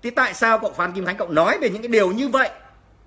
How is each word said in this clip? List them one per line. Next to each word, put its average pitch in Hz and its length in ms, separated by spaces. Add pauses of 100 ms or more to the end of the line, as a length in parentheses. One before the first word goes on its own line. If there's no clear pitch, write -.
Thế 233 60
tại 240 240
sao 226 260
cậu 208 120
Phan 175 220
Kim 185 120
Khánh 185 120
cậu 175 120
nói 170 320
về 254 80
những 202 120
cái 233 80
điều 208 220
như 247 160
vậy 262 220 (580)